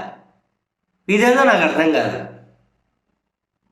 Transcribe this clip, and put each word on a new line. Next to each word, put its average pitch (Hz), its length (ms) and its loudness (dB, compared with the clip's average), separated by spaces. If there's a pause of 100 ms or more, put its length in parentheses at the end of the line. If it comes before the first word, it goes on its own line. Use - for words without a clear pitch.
(1080)
ఇదేదో 240 360 2
నాకు 214 180 2
అర్థం 160 300 0
కాదు. 113 260 -2 (1500)